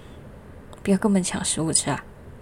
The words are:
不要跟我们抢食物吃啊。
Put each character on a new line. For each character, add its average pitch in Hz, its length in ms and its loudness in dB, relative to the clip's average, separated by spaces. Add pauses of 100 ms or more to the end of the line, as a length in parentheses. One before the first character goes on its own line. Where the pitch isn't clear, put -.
(840)
不 - 80 4
要 190 80 8
跟 220 100 4
我 202 40 6
们 190 100 6
抢 185 220 -2
食 - 160 0
物 160 120 2
吃 - 180 2
啊。 - 140 -2 (380)